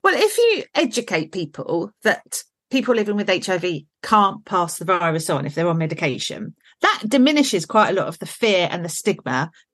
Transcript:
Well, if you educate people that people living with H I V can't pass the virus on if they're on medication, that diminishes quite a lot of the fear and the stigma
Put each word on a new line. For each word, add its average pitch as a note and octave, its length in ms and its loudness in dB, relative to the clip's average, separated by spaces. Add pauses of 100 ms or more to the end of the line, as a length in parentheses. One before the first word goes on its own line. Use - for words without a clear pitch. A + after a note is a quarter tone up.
Well, F#4+ 120 4
if G#4 200 2
you A#4 280 2 (100)
educate G3 580 -2
people E3+ 600 -6 (100)
that - 400 -2 (280)
people B3 240 2
living G#3+ 220 0
with G#3 140 -2
H F#3+ 180 0
I F#3 80 0
V E3+ 300 -4 (160)
can't G3+ 420 2
pass F3 340 -2
the E3 60 -8
virus E3 460 0
on C#3+ 160 0
if D3 80 -8
they're E3 140 0
on E3 100 0
medication, D3+ 760 -4 (280)
that G4 240 0
diminishes C4 600 4
quite G#3+ 240 2
a - 20 0
lot F#3+ 160 0
of E3 120 -10
the - 60 -10
fear F#3 440 0
and E3+ 140 -6
the E3+ 40 -8
stigma D#3 600 -4 (240)